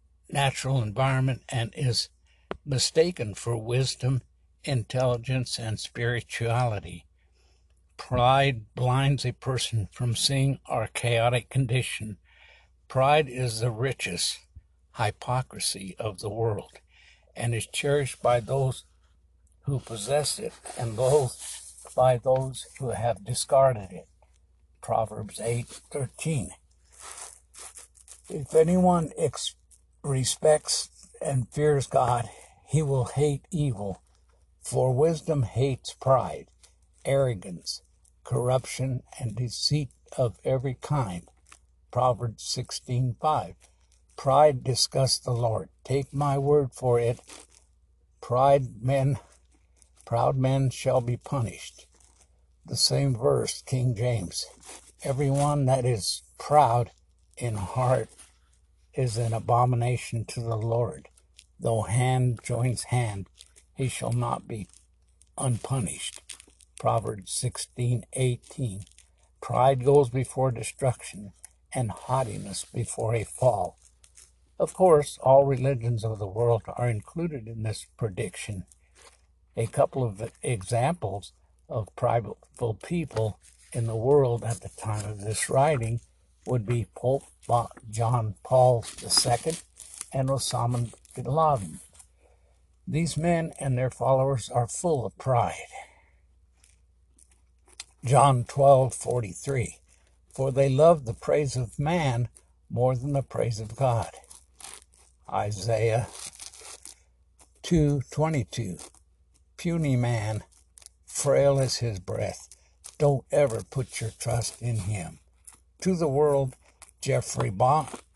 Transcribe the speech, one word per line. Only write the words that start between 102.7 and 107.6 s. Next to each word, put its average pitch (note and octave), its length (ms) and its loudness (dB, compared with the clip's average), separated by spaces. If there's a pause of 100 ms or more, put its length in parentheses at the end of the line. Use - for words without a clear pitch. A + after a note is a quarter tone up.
than C3+ 200 -4
the C3+ 80 0
praise A2+ 360 -4
of A2 160 -10
God." A#2+ 360 0 (1200)
Isaiah A2 760 0 (1500)